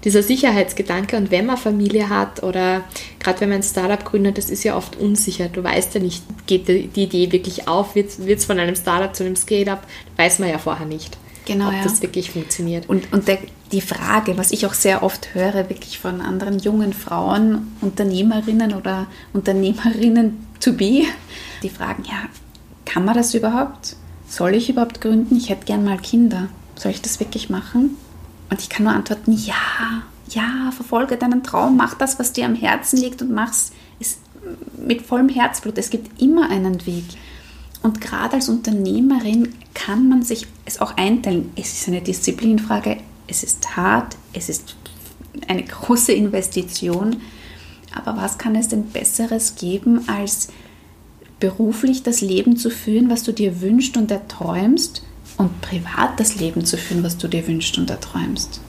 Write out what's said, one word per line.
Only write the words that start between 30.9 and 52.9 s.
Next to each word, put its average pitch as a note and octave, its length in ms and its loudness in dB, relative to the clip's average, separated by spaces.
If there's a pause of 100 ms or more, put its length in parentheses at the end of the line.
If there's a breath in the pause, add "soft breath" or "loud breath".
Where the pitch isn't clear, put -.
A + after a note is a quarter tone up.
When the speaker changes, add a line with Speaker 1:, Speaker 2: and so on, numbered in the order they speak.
Speaker 2:
deinen B3 260 2
Traum, C4 340 2
mach A#3+ 180 4
das, C4+ 240 0
was A#3+ 140 -2
dir B3 140 0
am A#3 80 2
Herzen A3+ 440 2
liegt B3+ 240 -2
und B3 100 -2
mach's A3 400 -2 (280 loud breath)
es - 180 -6 (640)
mit A#3 180 0
vollem B3+ 260 4
Herzblut." A#3+ 500 0
Es - 120 -4
gibt - 300 -6
immer D#4 300 6
einen F#3 360 0
Weg. F3 180 -6 (800 loud breath)
Und A3 180 2
gerade - 360 -2
als B3+ 120 0
Unternehmerin A3+ 1040 2 (220)
kann A#3+ 340 2
man B3+ 140 6
sich A3 240 -4 (180)
es - 160 -6
auch - 160 -2
einteilen. G3 580 2
Es - 200 -8
ist - 140 -6
eine F3 120 0
Disziplinfrage, G#3+ 960 0 (320)
es - 160 -4
ist - 320 -2
hart, G3+ 400 2 (160)
es - 160 -8
ist - 260 -8 (720)
eine - 140 -2
große - 500 -2
Investition. F#3+ 1040 -2 (800 loud breath)
Aber A3 260 -6
was G3 180 -6
kann A3 180 0
es A3+ 120 0
denn G#3+ 220 -2
Besseres - 680 -2
geben, G3 520 2
als G3+ 400 -4 (920 loud breath)
beruflich A3 640 2
das A#3 180 0
Leben G3 360 4
zu A#3 140 0
führen, A3+ 380 2